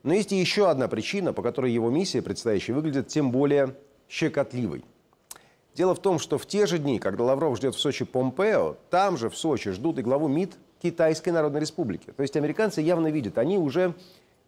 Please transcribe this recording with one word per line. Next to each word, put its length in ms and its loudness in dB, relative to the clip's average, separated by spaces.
Но 120 2
есть 180 0
и 40 2
ещё 320 2
одна 200 2
причина, 460 -2
по 80 -4
которой 300 -2
его 180 0
миссия 320 0
предстоящая 500 -2
выглядит 360 -2
тем 240 0
более 420 2
щекотливой. 760 -4
Дело 200 2
в 40 -4
том, 220 2
что 180 -4
в 80 -8
те 200 2
же 120 0
дни, 200 0
когда 260 -2
Лавров 340 2
ждёт 160 -2
в 60 -6
Сочи 260 0
Помпео, 720 0
там 300 2
же, 100 -2
в 80 -6
Сочи, 360 -2
ждут 260 -2
и 40 -4
главу 260 0
мид 260 -2
Китайской 500 0
Народной 300 2
Республики. 560 -4
То 60 -2
есть 140 -2
американцы 440 0
явно 280 2
видят, 280 -2
они 220 2
уже 360 0